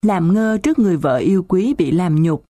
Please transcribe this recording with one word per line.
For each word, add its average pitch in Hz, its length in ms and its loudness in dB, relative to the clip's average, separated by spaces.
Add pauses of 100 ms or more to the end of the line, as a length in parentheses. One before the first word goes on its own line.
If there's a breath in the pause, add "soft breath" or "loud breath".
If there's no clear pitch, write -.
làm 185 320 2
ngơ 220 280 0
trước 311 160 -2
người 196 180 2
vợ 135 200 0
yêu 185 320 0
quý 208 300 0
bị 147 120 0
làm 160 320 0
nhục 160 220 -2 (100)